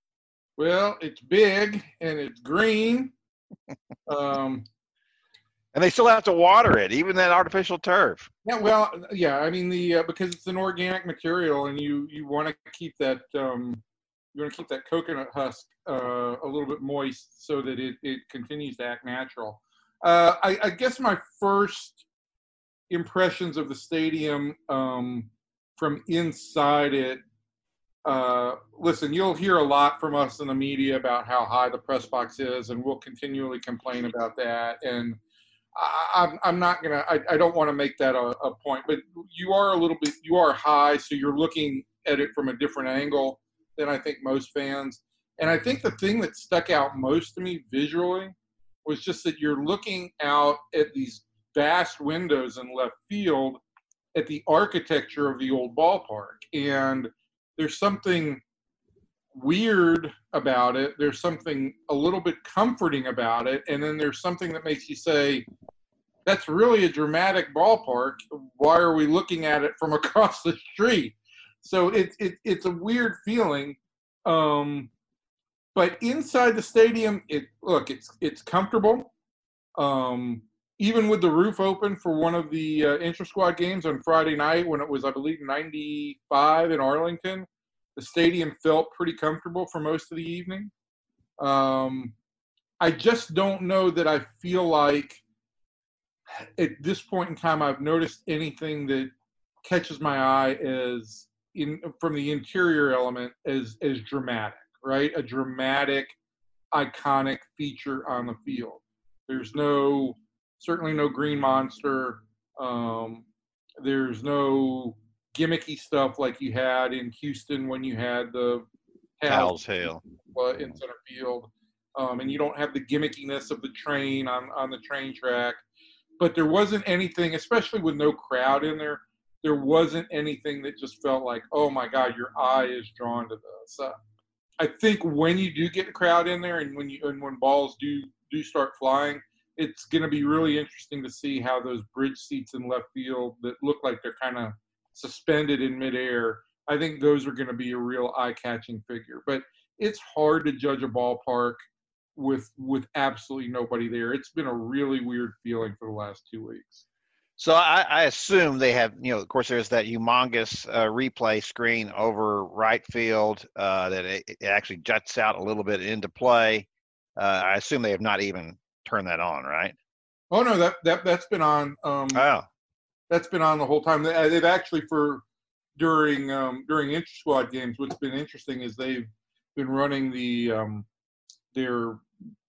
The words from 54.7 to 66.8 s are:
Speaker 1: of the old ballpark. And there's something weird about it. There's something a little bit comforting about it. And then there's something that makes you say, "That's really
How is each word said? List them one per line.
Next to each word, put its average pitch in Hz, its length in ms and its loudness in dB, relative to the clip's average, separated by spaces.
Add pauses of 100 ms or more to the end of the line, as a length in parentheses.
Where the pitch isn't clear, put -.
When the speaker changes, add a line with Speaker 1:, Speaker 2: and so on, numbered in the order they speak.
Speaker 1:
of 127 80 -6
the 131 140 -4
old 123 240 -2
ballpark. 139 640 -2 (120)
And 135 560 -2 (480)
there's 156 220 -4
something 180 600 0 (960)
weird 165 760 4 (200)
about 127 440 2
it. 135 220 -2
There's 143 220 0
something 147 520 -4 (160)
a 147 60 0
little 175 260 2
bit 170 220 -2
comforting 180 640 0
about 120 400 0
it. 135 220 -2
And 143 140 -2
then 151 140 -4
there's 147 240 -2
something 175 320 -4
that 160 120 -10
makes 151 240 -6
you 147 80 -10
say, 143 500 2 (800)
"That's 196 220 2
really 208 360 6